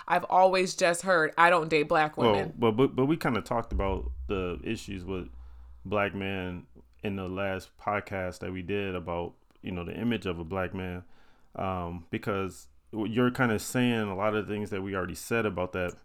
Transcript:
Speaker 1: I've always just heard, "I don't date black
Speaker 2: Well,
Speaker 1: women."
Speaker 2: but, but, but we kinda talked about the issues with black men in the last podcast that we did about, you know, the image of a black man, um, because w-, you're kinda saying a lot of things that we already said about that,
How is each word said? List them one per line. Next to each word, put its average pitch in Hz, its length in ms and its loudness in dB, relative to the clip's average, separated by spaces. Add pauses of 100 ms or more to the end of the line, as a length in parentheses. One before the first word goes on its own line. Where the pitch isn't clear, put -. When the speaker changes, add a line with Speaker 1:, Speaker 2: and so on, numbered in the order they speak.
Speaker 1:
I've 180 160 2
always 185 500 6
just 170 280 2
heard, 175 360 4
"I 170 120 8
don't 165 180 4
date 156 200 4
black 156 280 2
Speaker 2:
Well, 117 160 6
Speaker 1:
women." 95 260 0
Speaker 2:
but, 113 140 4
but, 127 240 2
but 127 100 2
we 160 100 2
kinda 123 260 0
talked 117 300 -4
about 95 380 0 (160)
the 90 380 -2
issues 101 400 -6
with 92 240 -6 (560)
black 101 300 0
men 95 520 -4 (380)
in 101 100 -2
the 95 140 -6
last 95 500 -4
podcast 98 600 -4
that 92 120 -6
we 92 80 -6
did 98 360 -4
about, 87 360 -4 (300)
you - 80 -8
know, 87 140 -4
the 85 120 -8
image 113 300 -2
of 85 140 -2
a 85 40 -6
black 90 300 -4
man, 90 300 -6 (500)
um, 87 560 -4
because 98 560 -4 (240)
w-, 107 200 -4
you're 123 200 4
kinda 123 300 2
saying 120 480 0
a 95 80 -4
lot 104 180 0
of 104 140 -2
things 104 220 -4
that 98 120 -4
we 98 140 -4
already 90 180 -4
said 113 320 -2
about 90 280 -2
that, 90 200 -2 (100)